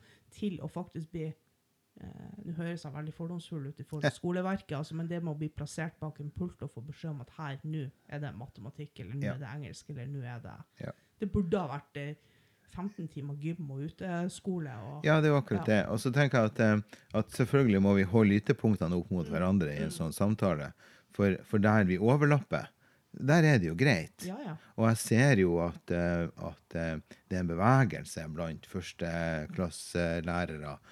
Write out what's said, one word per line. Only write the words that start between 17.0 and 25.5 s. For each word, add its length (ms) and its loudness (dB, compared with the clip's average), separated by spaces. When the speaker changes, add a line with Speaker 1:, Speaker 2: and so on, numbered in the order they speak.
Speaker 2:
at 180 2
selvfølgelig 500 6
må 140 6
vi 80 6
holde 380 6
ytterpunktene 520 2
opp 160 -2
mot 160 0
Speaker 1:
Mm. 80 -6
Speaker 2:
hverandre 380 2
i 60 -6
en 120 -2
Speaker 1:
Mm. 20 -10
Speaker 2:
sånn 220 -4
samtale. 600 0
For, 320 4
for 140 0
der 260 6
vi 120 2
overlapper, 720 2
der 320 2
er 120 8
det 100 2
jo 80 -2
greit. 520 0
Speaker 1:
Ja, 100 -8
ja. 200 -10
Speaker 2:
Og 120 4
jeg 80 4
ser 400 4
jo 220 4